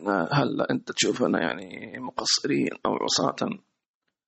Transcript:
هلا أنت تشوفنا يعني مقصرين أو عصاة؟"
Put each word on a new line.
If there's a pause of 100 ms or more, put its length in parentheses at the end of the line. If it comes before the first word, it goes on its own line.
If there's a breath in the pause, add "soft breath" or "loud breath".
(320)
هلا
أنت
تشوفنا
يعني
مقصرين (180)
أو
عصاة؟" (680)